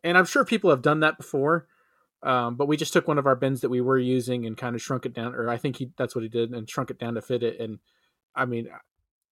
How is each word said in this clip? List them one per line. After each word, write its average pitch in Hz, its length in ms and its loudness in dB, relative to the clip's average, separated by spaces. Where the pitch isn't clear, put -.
and 175 140 6
I'm 185 80 8
sure 277 180 2
people 208 260 2
have 135 120 4
done 156 180 4
that 156 160 2
before, 151 500 0
um, 120 340 0
but 143 120 0
we 151 80 4
just 151 160 -4
took - 160 4
one 147 100 2
of 139 80 2
our 135 100 6
bins 135 260 -2
that 135 60 0
we 123 120 0
were 131 180 2
using 127 460 0
and 110 120 -6
kinda 120 220 -6
shrunk 127 280 -6
it 120 80 -8
down, 120 200 -6
or 120 140 -2
I 120 80 0
think 127 200 -4
he, 131 200 -8
that's 123 180 -4
what 117 100 -2
he 113 40 -8
did, 117 220 -2
and 113 180 -10
shrunk 131 220 -6
it - 80 -10
down 117 160 -6
to 110 80 -6
fit 120 200 -2
it. 117 180 -2
And, 110 180 -8
I 131 100 -2
mean, 120 240 -4